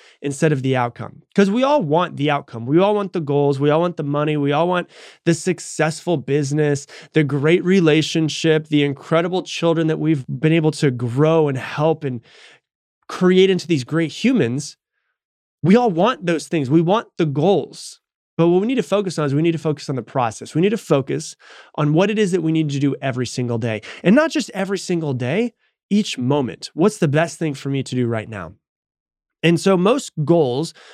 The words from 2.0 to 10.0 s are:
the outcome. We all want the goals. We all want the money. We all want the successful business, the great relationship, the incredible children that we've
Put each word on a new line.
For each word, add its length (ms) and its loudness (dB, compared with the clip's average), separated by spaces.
the 120 0
outcome. 360 -4
We 140 2
all 160 4
want 180 -4
the 60 -4
goals. 400 0
We 120 2
all 100 2
want 160 -2
the 60 -6
money. 340 -2
We 140 0
all 160 0
want 200 -2
the 80 2
successful 840 -2
business, 680 -2
the 100 4
great 420 2
relationship, 1040 2
the 160 2
incredible 580 -2
children 460 0
that 120 -2
we've 280 0